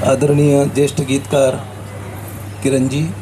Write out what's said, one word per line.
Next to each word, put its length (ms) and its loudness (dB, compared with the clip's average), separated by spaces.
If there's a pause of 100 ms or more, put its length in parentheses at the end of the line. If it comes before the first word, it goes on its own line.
(120)
आदरणीय 540 4
ज्येष्ठ 360 0
गीतकार 540 0 (1080)
किरणजी 420 0 (160)